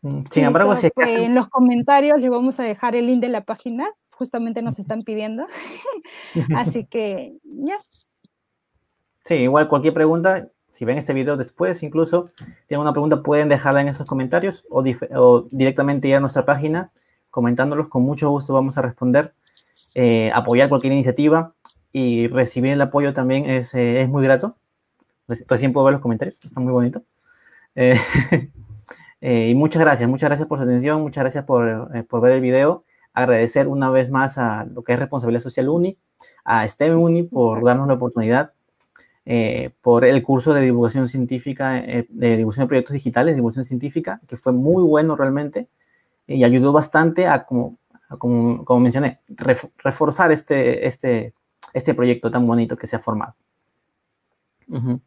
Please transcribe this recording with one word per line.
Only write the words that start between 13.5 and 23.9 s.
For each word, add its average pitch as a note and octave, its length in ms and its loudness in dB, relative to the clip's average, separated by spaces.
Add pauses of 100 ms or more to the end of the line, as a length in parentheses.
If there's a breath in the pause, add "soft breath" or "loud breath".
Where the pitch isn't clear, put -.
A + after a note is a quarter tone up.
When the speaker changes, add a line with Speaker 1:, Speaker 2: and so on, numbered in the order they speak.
Speaker 1:
en C#3+ 60 -2
esos C#3 180 -8
comentarios E3+ 640 -4
o C3+ 120 -2
dif-, C3 340 -4
o B2 340 6
directamente C3+ 580 0
ir C3+ 80 4
a C#3 40 4
nuestra C#3 240 -2
página D3+ 460 -2 (400)
comentándolos. C3+ 580 -2
Con B2+ 140 0
mucho C#3+ 280 0
gusto C#3+ 240 -2
vamos C3+ 240 0
a C3+ 40 -2
responder, B2+ 520 -2 (600 soft breath)
eh, A#2 400 2
apoyar A#2+ 340 2
cualquier C3+ 240 0
iniciativa D3 640 2 (380)
y A#2+ 360 0
recibir B2+ 440 0
el C#3+ 100 0
apoyo C#3+ 320 0
también C3+ 360 -2
es, B2+ 240 -4
eh, B2 280 0